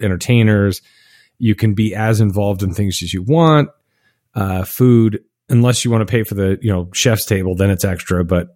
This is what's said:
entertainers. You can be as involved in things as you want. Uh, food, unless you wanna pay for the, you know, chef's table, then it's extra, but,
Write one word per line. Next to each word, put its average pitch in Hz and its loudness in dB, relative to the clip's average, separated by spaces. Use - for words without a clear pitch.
entertainers. 104 2
You 107 2
can 110 0
be 107 -2
as 110 0
involved 101 0
in 92 -4
things 98 -4
as 87 -8
you 92 -6
want. 156 2
Uh, 95 -4
food, 113 2
unless 123 2
you 120 -2
wanna 110 0
pay 113 -2
for 104 -8
the, 98 0
you 110 -2
know, 90 -4
chef's 113 0
table, 92 -2
then 98 2
it's 95 0
extra, 90 -2
but, 87 -2